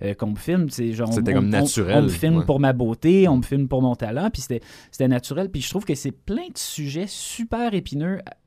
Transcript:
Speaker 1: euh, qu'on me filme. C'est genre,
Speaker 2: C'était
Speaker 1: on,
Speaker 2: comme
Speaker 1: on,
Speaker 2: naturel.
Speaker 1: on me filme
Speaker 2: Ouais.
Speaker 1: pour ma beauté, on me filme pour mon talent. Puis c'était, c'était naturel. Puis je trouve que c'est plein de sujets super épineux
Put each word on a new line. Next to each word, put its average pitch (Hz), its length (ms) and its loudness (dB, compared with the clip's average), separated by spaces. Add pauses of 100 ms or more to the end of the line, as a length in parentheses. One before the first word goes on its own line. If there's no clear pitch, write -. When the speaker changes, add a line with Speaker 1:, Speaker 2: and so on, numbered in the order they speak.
Speaker 1:
euh, 101 120 -2
qu'on 107 160 -4
me 104 40 -4
filme. 165 340 0
C'est 117 240 -4
genre, 113 200 -2
Speaker 2:
C'était 117 180 2
Speaker 1:
on, - 40 4
Speaker 2:
comme 98 100 4
Speaker 1:
on, 104 40 2
Speaker 2:
naturel. 110 500 2
Speaker 1:
on - 20 6
me - 80 4
filme 156 300 2
Speaker 2:
Ouais. - 60 0
Speaker 1:
pour 135 140 2
ma 135 140 4
beauté, 156 560 4
on 135 80 4
me 123 60 2
filme 139 240 0
pour 131 160 0
mon 123 120 2
talent. 123 380 -4
Puis - 80 -6
c'était, 117 200 -6 (280)
c'était 135 180 0
naturel. 139 420 0
Puis 147 120 -6
je - 80 -6
trouve 202 160 -4
que 156 100 -2
c'est 135 160 -6
plein 302 400 -6
de - 60 -18
sujets 151 500 -8
super 226 680 -6
épineux 175 440 -4 (280)